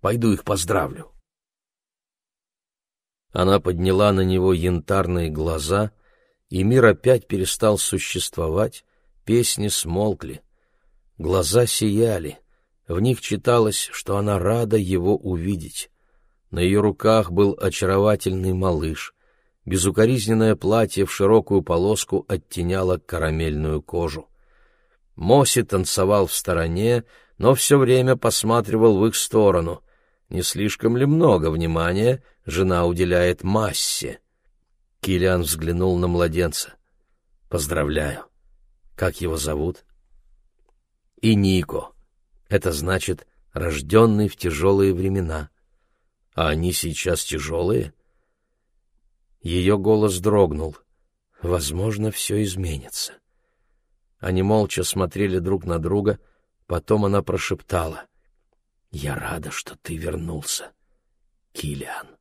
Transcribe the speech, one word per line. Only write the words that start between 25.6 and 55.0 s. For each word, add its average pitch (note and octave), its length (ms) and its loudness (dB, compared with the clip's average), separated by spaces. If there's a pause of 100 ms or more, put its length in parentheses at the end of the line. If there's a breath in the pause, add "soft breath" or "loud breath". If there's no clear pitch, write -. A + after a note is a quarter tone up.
танцевал G2 640 2
в - 80 -6
стороне, F#2 680 0 (340 soft breath)
но B2+ 160 4
всё C#3+ 240 2
время B2+ 380 4
посматривал A2+ 800 2
в G#2 80 4
их A2+ 80 0
сторону. F2+ 680 2 (460)
Не F2+ 140 -4
слишком G#2+ 540 -2
ли C3 100 2
много C3+ 440 4
внимания E2+ 720 0 (220 soft breath)
жена F2+ 420 0
уделяет F2+ 560 0
Массе? - 800 -4 (800)
Килиан F2+ 420 0
взглянул E2+ 560 -2
на F2 100 0
младенца. F2 640 -2 (760)
«Поздравляю. D2+ 760 -4 (720)
Как F#2 240 -4
его E2 160 -4
зовут?» D#2 480 -6 (1400)
«Инико. G2 720 2 (560)
Это F#2+ 240 0
значит, F2 540 -4 (260)
рождённый F#2+ 760 2
в - 80 -8
тяжёлые F#2+ 560 2
времена. F2 580 -4 (840)
А D#2+ 140 0
они D#2+ 240 -2
сейчас E2 520 -4
тяжёлые?» E2+ 720 -4 (1500)
Её F2+ 360 0
голос G#2 440 2
дрогнул. F2 560 0 (640)
«Возможно, F2+ 680 -2
всё G#2 320 -4
изменится». F#2 720 -8 (1040)
Они F#2 240 -2
молча G2+ 420 0
смотрели F#2+ 560 -2